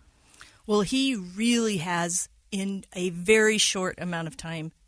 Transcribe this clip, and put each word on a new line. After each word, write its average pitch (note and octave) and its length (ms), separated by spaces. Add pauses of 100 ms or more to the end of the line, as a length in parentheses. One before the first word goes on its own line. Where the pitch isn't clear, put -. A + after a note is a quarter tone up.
(680)
Well, G#3 140
he C4 340
really G#3+ 640
has, F3 500 (240)
in G3 320 (100)
a F#3 160
very G#3+ 480
short F#3 400
amount E3 300
of D3 80
time, E3 340 (180)